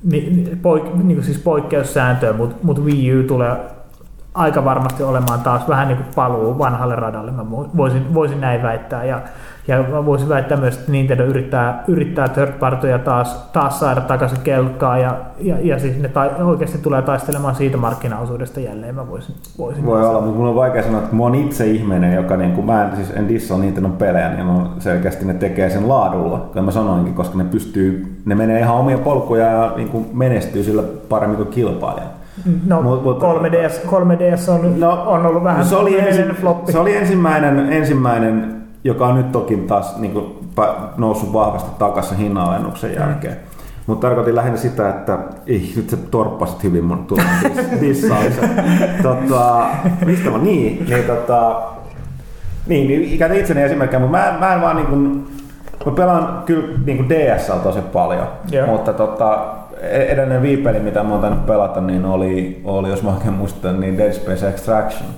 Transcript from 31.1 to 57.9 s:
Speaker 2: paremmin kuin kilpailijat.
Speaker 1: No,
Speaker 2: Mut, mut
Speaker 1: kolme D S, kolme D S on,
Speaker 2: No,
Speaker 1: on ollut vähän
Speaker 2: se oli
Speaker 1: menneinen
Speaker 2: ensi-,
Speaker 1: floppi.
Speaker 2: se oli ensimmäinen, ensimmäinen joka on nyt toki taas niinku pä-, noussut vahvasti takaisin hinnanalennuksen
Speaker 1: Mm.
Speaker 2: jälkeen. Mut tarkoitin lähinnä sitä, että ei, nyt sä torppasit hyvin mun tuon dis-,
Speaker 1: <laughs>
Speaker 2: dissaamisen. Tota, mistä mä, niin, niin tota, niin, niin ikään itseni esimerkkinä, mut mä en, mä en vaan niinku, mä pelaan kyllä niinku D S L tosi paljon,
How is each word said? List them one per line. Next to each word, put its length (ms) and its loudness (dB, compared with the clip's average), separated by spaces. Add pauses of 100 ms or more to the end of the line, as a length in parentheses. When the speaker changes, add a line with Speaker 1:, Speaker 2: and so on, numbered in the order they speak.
Speaker 2:
paremmin 280 0
kuin 120 -2
kilpailijat. 720 -4 (460)
Speaker 1:
No, 140 4
Speaker 2:
Mut, 220 0
mut 160 0
Speaker 1:
kolme 320 2
D 180 2
S, 100 -6
kolme 400 2
D 180 4
S 120 -4
on, 300 4
Speaker 2:
No, 260 2
Speaker 1:
on 200 2
ollut 180 2
vähän 220 2
Speaker 2:
se 100 4
oli 160 4
Speaker 1:
menneinen 380 4
Speaker 2:
ensi-, 120 -4
Speaker 1:
floppi. 300 0
Speaker 2:
se 80 2
oli 180 2
ensimmäinen, 640 4 (140)
ensimmäinen 880 2 (240)
joka 240 2
on 80 4
nyt 160 0
toki 260 0
taas 400 -2
niinku 420 -6 (160)
pä-, 200 2 (220)
noussut 360 -2
vahvasti 360 0 (100)
takaisin 380 0
hinnanalennuksen 760 -2
Speaker 1:
Mm. 60 -6
Speaker 2:
jälkeen. 400 -4 (500)
Mut 120 -2
tarkoitin 360 2
lähinnä 220 0
sitä, 320 0
että 280 -4 (300)
ei, 280 -2
nyt 140 -4
sä 80 -2 (140)
torppasit 520 -2
hyvin 200 2
mun 220 -2
tuon 160 0
dis-, 600 0
Speaker 1:
<laughs> 0 -
Speaker 2:
dissaamisen. 680 2 (540)
Tota, 600 4 (400)
mistä 240 2
mä, 80 0
niin, 520 2
niin 160 2
tota, 560 2 (1080)
niin, 200 2
niin 260 2
ikään 220 2
itseni 260 2
esimerkkinä, 380 2
mut 120 2
mä 180 2
en, 100 -4
mä 140 2
en 80 2
vaan 140 2
niinku, 200 2 (880)
mä 100 0
pelaan 500 2
kyllä 400 0
niinku 240 0
D 300 4
S 100 -4
L 140 0
tosi 180 0
paljon, 460 0 (240)